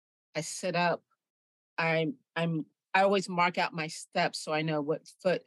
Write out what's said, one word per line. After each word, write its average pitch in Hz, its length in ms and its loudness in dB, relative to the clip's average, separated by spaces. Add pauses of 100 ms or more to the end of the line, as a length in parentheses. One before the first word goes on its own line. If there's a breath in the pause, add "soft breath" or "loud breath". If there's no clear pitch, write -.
(380)
I 156 60 -2
sit 175 340 -6
up. 175 280 0 (720)
I'm, 165 380 0 (200)
I'm, 165 300 0 (280)
I 190 80 6
always 196 260 2
mark 175 300 0
out 180 160 0
my 156 140 -4
steps - 520 -4
so 156 120 -6
I 156 100 0
know 156 200 0
what 147 260 -4 (140)
foot 175 240 0